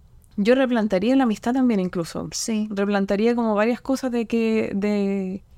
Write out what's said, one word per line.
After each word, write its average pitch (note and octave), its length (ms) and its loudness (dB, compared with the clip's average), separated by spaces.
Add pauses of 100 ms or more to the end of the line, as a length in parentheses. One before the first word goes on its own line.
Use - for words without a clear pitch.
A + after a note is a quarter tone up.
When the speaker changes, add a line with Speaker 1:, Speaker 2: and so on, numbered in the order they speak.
(360)
Speaker 1:
Yo G#3+ 200 4
replantearía A#3 600 2
la C4+ 100 4
amistad A#3 280 -2
también B3 260 2
incluso. F3+ 520 -4
Speaker 2:
Sí. G#3+ 400 -4
Speaker 1:
Replantearía G3+ 640 0
como A3+ 180 0
varias A3 280 0
cosas C4 300 -2
de A#3 140 -2
que, A3+ 480 0
de, G3 680 -2 (140)